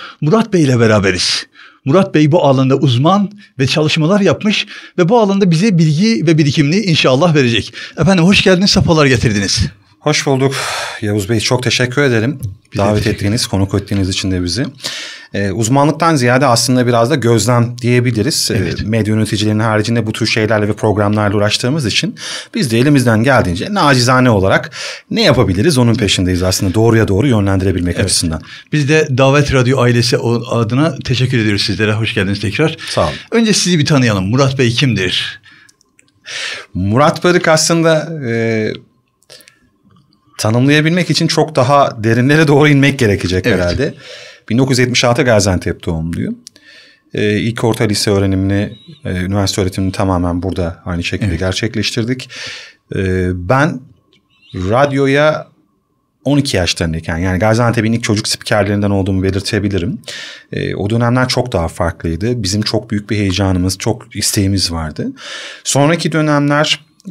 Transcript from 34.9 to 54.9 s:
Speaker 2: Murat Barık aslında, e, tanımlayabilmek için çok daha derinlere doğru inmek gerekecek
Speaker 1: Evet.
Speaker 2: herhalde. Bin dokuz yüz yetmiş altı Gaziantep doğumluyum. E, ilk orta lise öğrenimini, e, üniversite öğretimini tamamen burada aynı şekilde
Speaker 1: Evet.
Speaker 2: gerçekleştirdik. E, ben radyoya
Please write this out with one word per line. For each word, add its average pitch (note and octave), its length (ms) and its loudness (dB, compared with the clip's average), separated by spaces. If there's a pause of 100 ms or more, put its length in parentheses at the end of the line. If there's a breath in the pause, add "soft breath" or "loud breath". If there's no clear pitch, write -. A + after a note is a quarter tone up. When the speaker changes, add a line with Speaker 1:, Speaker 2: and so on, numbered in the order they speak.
Speaker 2:
Murat B2 500 0
Barık F3 240 2
aslında, D#3+ 600 2 (200)
e, A#2 40 -2 (2000 loud breath)
tanımlayabilmek D3+ 720 2
için D#3+ 180 0
çok D#3 280 -2
daha C3 480 2
derinlere B2+ 440 4
doğru D3 220 4
inmek C#3 300 2
gerekecek F#2 480 0
Speaker 1:
Evet. G#2 120 2
Speaker 2:
herhalde. F2+ 340 -2 (560 loud breath)
Bin G#2+ 80 0
dokuz C3+ 140 2
yüz B2 80 2
yetmiş B2 240 0
altı B2 200 2
Gaziantep G2 640 0
doğumluyum. E2 520 -4 (760 soft breath)
E, G#2 260 0
ilk A#2 240 -4
orta A2+ 200 2
lise G#2+ 280 0
öğrenimini, G2 640 0 (280)
e, F#2+ 60 -8
üniversite F#2+ 500 -2
öğretimini F#2+ 300 -2
tamamen F2+ 520 -2
burada F2 420 -6
aynı E2+ 180 -4
şekilde F#2 260 -4
Speaker 1:
Evet. E2 100 -4
Speaker 2:
gerçekleştirdik. A2+ 880 -4 (640 loud breath)
E, F#2 340 -2 (200)
ben C3 300 0 (760)
radyoya C3+ 920 0 (760)